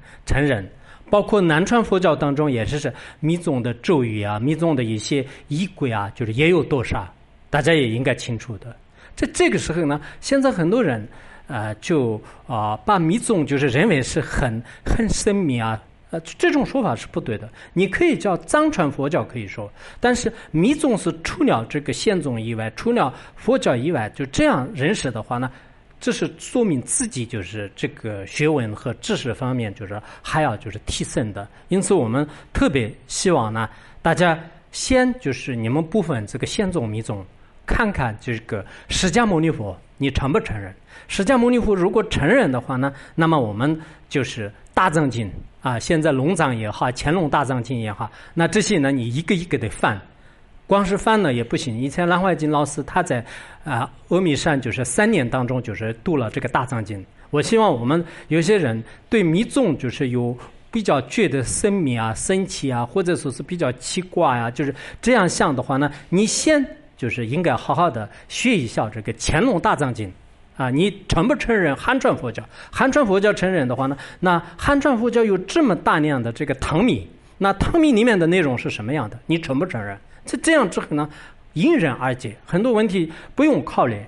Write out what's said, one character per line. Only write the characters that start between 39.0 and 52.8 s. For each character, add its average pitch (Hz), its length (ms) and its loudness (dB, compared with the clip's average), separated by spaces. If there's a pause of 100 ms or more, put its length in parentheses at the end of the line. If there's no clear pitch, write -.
迦 233 160 4
牟 180 140 2
尼 160 100 2
佛， 104 260 -6 (220)
你 135 100 0
承 135 240 0
不 220 60 2
承 127 180 -4
认？ 98 160 -10 (360)
释 - 160 -4
迦 262 120 4
牟 240 140 4
尼 247 80 4
佛 214 160 2
如 175 160 2
果 220 140 2
承 - 240 -2
认 202 240 4
的 123 80 -2
话 131 160 -6
呢， 139 180 -2 (220)
那 165 100 4
么 160 140 4
我 107 120 -2
们 135 240 0 (320)
就 139 140 -2
是 110 300 -8 (200)
大 185 180 2
藏 151 200 2
经 110 200 -6 (320)
啊， 123 160 -2
现 160 220 0
在 156 120 2
龙 139 220 0
藏 147 220 0
也 107 140 -4
好， 135 240 -2
乾 147 180 -2
隆 170 160 0
大 147 160 0
藏 123 180 -2
经 120 180 -6
也 107 120 -4
好， 113 180 -8 (240)
那 165 120 2
这 185 140 2
些 208 180 2
呢， 139 140 2
你 120 200 -2
一 147 100 -4
个 208 120 0
一 175 100 -2
个 147 120 -2
得 107 120 -4
翻。 107 320 -2 (680)
光 196 180 4
是 185 140 0
翻 220 220 4
呢 160 120 2
也 120 120 0
不 170 120 -2
行。 120 240 -4
以 139 80 -2
前 175 200 0
兰 175 120 4
怀 185 140 2
瑾 151 160 0
老 147 140 2
师 143 180 -4